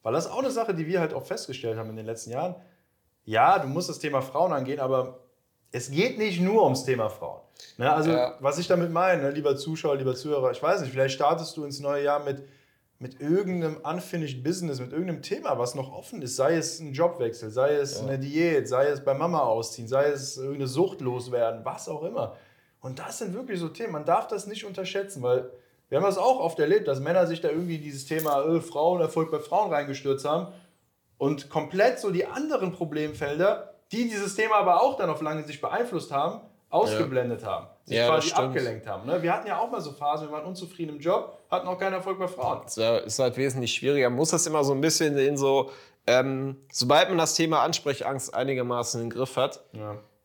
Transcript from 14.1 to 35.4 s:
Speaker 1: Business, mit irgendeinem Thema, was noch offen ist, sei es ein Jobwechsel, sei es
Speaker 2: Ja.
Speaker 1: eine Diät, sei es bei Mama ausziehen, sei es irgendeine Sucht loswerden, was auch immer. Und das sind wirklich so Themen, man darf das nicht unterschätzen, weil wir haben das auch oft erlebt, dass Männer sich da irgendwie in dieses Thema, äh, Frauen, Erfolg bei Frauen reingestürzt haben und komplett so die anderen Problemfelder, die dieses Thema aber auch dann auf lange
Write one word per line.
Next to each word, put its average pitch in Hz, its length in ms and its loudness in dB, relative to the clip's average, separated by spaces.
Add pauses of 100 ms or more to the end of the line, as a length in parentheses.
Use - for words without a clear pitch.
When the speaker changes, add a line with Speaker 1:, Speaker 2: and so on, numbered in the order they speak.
Speaker 1:
Business, 165 360 -2
mit 123 120 -10
irgendeinem 160 300 -4
Thema, 208 360 -4
was 120 160 -2
noch 135 180 -8
offen 180 300 -12
ist, 120 140 -8
sei 139 180 4
es - 260 -2
ein 147 120 -10
Jobwechsel, 127 580 0
sei 135 240 4
es 139 260 0
Speaker 2:
Ja. 131 60 -4
Speaker 1:
eine 135 120 -2
Diät, 143 500 2
sei 127 200 4
es 135 160 -2
bei 135 100 2
Mama 160 260 0
ausziehen, 113 480 -2
sei 135 180 4
es 139 300 -2
irgendeine 139 320 -4
Sucht 175 320 0
loswerden, 123 640 -2
was - 240 -8
auch 151 160 -6
immer. 185 320 -4 (440)
Und 131 200 -12
das - 180 -12
sind 190 160 -6
wirklich 233 240 -6
so 165 100 -4
Themen, 202 240 -8
man 151 120 -6
darf 185 240 2
das 202 180 -6
nicht 220 180 -10
unterschätzen, 196 580 -6
weil 127 280 2 (380)
wir 135 100 2
haben 185 60 4
das 190 140 4
auch 254 200 4
oft 165 220 -2
erlebt, 165 260 4
dass 135 140 0
Männer 170 260 4
sich 165 140 -4
da 160 80 0
irgendwie 165 280 -2
in 147 60 -8
dieses 139 240 -12
Thema, 151 380 0
äh, 160 160 2
Frauen, 170 400 0
Erfolg 160 320 0
bei 151 80 -2
Frauen 185 320 0
reingestürzt 139 520 -2
haben 165 280 0 (680)
und 143 320 -2
komplett 185 480 2
so 202 140 -2
die 185 140 0
anderen 262 460 -2
Problemfelder, 151 1000 -2 (160)
die 233 180 0
dieses 202 280 -4
Thema 220 200 2
aber 185 260 6
auch 269 140 4
dann 180 140 0
auf 151 120 -2
lange 156 220 -2